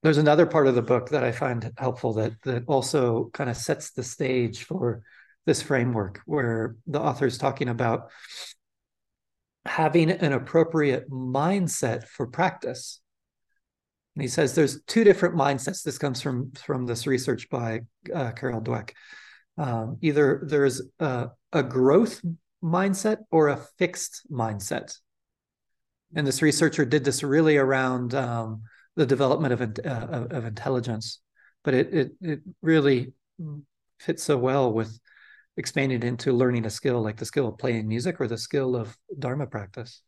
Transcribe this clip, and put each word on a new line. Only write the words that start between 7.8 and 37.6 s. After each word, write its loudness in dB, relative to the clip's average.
having 2
an 0
appropriate 0
mindset -2
for -6
practice. -4
And -6
he -4
says 0
there's 2
two 4
different 6
mindsets. 0
This -6
comes -2
from, -4
from -6
this -4
research -2
by, -4
uh, -4
Carol -4
Dweck. -6
Um, -4
either 4
there's 2
a, -4
a 2
growth 4
mindset 0
or 6
a 0
fixed -4
mindset. -4
And 0
this 0
researcher 4
did 2
this 0
really 4
around, 2
um, -4
the 4
development 2
of -2
in-, -4
uh, -6
of, -6
of -6
intelligence, -6
but 0
it, 2
it, 0
it -6
really 4
fits -4
so 0
well 2
with -2
expanding -2
into 0
learning 2
a -4
skill, -2
like -4
the -10
skill -2
of -8
playing -2